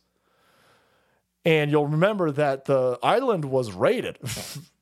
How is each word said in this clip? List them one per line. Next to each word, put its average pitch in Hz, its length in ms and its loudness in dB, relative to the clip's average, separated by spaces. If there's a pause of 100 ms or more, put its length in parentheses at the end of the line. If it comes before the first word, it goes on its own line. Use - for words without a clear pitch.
(1400)
And 151 280 2
you'll 147 160 2
remember 175 440 0
that 135 340 -2
the 127 360 0
island 190 440 0
was 131 260 -2
raided. 107 520 -2
<laughs> 127 60 -8 (520)